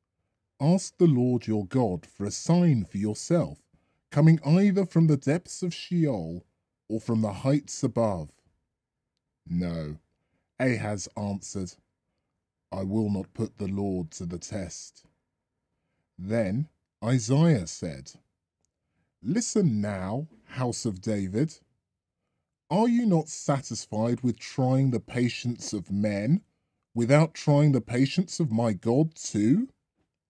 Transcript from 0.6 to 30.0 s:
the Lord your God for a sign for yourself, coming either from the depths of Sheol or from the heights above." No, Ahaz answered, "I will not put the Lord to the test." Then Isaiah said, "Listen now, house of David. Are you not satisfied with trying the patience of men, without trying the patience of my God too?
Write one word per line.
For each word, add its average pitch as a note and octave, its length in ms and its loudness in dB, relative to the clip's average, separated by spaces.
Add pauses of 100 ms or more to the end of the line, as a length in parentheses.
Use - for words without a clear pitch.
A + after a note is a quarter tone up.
the F3 100 4
Lord B2+ 400 2
your G#2+ 200 -2
God F#2+ 400 -2
for - 180 -10
a G#2 60 -4
sign E3 560 2
for - 100 -10
yourself, G#2 720 -4 (400)
coming D#3+ 340 6
either F#3+ 440 4
from E3 220 4
the D3 100 4
depths - 440 -4
of F3 120 -4
Sheol G#2 720 -4 (420)
or A2 140 -4
from A2+ 180 0
the G#2 140 -2 (100)
heights C#3+ 380 -2
above." G#2+ 480 -2 (1120)
No, E2+ 540 -6 (600)
Ahaz G#2+ 480 -2 (120)
answered, G2+ 560 -8 (1000)
"I F#2+ 100 -6
will G#2 280 -2
not G2 240 -6
put - 240 -8
the G2+ 100 -6
Lord F#2+ 440 -4
to - 120 -12
the F2 140 -8
test." - 680 -14 (1120)
Then G#2+ 520 -2 (340)
Isaiah B2+ 640 2
said, C2+ 460 -12 (1080)
"Listen B2+ 640 0
now, G#2 460 -6 (160)
house B2 420 -4
of F#2+ 160 -6
David. G#2+ 580 -2 (1120)
Are A3 160 4
you A#3+ 160 2
not E3+ 240 2
satisfied A#2+ 920 -2
with B2 180 0
trying C3 540 0
the A2+ 80 0
patience A#2+ 720 -4
of G2+ 180 -6
men, G#2 540 0 (500)
without C#3+ 400 4
trying D3 380 4
the B2+ 80 2
patience C3 580 -2
of D3 140 -2
my A2+ 220 2
God C3 420 0
too? C#3 540 0 (600)